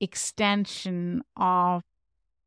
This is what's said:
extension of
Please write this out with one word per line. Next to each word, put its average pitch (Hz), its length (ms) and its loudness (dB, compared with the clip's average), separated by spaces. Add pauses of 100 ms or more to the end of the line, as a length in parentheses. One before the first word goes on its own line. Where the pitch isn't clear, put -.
extension 185 1200 -2 (140)
of 180 460 2 (640)